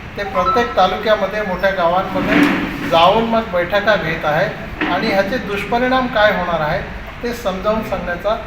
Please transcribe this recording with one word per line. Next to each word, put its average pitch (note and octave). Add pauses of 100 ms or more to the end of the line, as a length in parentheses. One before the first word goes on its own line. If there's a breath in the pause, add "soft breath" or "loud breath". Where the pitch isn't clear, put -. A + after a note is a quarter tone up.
(180)
ते G3+
प्रत्येक A#3
तालुक्यामध्ये, G#3
मोठ्या F#3+
गावांमध्ये F#3+ (460)
जाऊन F3+
मग A3+ (100)
बैठका G3+
घेत E3
आहेत D#3+
आणि F3+
ह्याचे G3
दुष्परिणाम A#3+
काय G#3+
होणार F3
आहेत, D#3 (400)
ते A#3+
समजावून G#3
सांगण्याचा F3 (100)